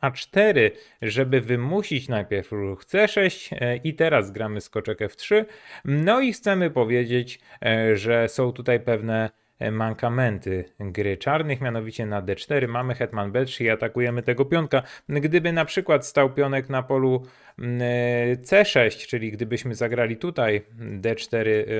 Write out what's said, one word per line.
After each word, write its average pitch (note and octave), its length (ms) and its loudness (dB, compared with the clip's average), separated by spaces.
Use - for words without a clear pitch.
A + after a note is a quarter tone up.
A C#3 100 0
cztery, D#3 600 4
żeby B2+ 400 2
wymusić B2+ 680 -2
najpierw G2+ 420 -2
ruch G2 340 -6
C G#3 220 4
sześć, G3 460 0
e, A#2+ 240 -2
i D#3 160 -4
teraz C3+ 380 2
gramy G#2 300 -6
skoczek - 400 -6
F G#2 140 -4
trzy. G#3+ 300 2
No E3 360 2
i B3 120 0
chcemy F#3 360 0
powiedzieć, B2 680 0
e, A2+ 320 4
że A2+ 300 2
są B2 240 0
tutaj A#2+ 280 0
pewne, A2 500 0
e, A2 120 -2
mankamenty A2 960 -2
gry G2 380 -4
czarnych, D3 440 -2
mianowicie A2+ 440 -4
na G#2 160 -2
D F#2+ 140 -2
cztery C3+ 320 -2
mamy B2 280 -4
hetman G#2+ 360 -4
B B2+ 140 0
trzy B2+ 180 -6
i A2+ 60 2
atakujemy A#2+ 540 -2
tego B2+ 220 0
pionka. D3+ 380 0
Gdyby D#3 440 0
na D#3+ 120 2
przykład D#3 420 0
stał C#3 220 4
pionek C3+ 400 0
na C3 140 -2
polu, C3 420 2
mm, A#2+ 220 -4
e, A#2+ 560 2
C G3 280 6
sześć, - 420 2
czyli A2+ 240 -4
gdybyśmy A2+ 440 -4
zagrali A#2 420 0
tutaj A2+ 440 0
D A2 380 -4
cztery, A2 500 0